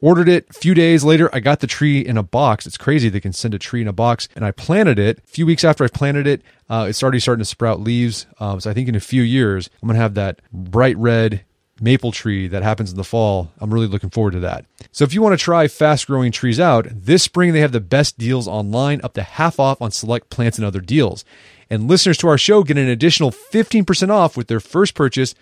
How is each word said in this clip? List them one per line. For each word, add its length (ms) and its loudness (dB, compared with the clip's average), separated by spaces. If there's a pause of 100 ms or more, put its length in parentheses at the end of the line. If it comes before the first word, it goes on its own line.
ordered 280 4
it. 220 2
A 20 -20
few 220 0
days 280 4
later, 300 4
I 80 -4
got 180 2
the 80 -4
tree 320 0
in 180 -2
a 60 0
box. 460 0
It's 100 -16
crazy 300 0
they 100 -2
can 140 -6
send 200 -6
a 60 -6
tree 220 -8
in 80 -4
a 40 -6
box. 440 -2
And 80 -6
I 80 -2
planted 440 0
it. 220 0
A 80 -20
few 180 -4
weeks 200 2
after 180 2
I 60 2
planted 400 -2
it, 120 0 (300)
uh, 180 -2
it's 140 -6
already 160 0
starting 220 0
to 40 -2
sprout 360 -2
leaves. 460 -2 (120)
Um, 220 -6
so 100 -6
I 40 -4
think 140 -2
in 60 -2
a 60 0
few 220 0
years, 460 0 (140)
I'm 60 -6
gonna 100 2
have 160 0
that 260 -6 (120)
bright 460 0
red 440 0 (380)
maple 320 2
tree 340 -4
that 160 -6
happens 300 -4
in 40 -10
the 60 -6
fall. 560 -2
I'm 160 -6
really 140 0
looking 220 -6
forward 240 -2
to 60 -6
that. 260 -8 (260)
So 100 0
if 100 0
you 80 -2
wanna 160 4
try 300 2
Fast 400 0
Growing 240 0
Trees 300 -2
out, 320 2
this 320 2
spring 280 0
they 80 2
have 120 2
the 80 -2
best 380 -2
deals 280 -4
online, 560 -2
up 120 -10
to 80 -6
half 360 -2
off 240 0
on 80 -4
select 400 -6
plants 280 -2
and 60 -4
other 160 -4
deals. 440 -2 (440)
And 200 -4
listeners 300 2
to 100 0
our 100 4
show 240 4
get 160 0
an 100 2
additional 440 0
fifteen 520 0
percent 280 0
off 240 2
with 100 -6
their 140 -2
first 340 -2
purchase 480 -2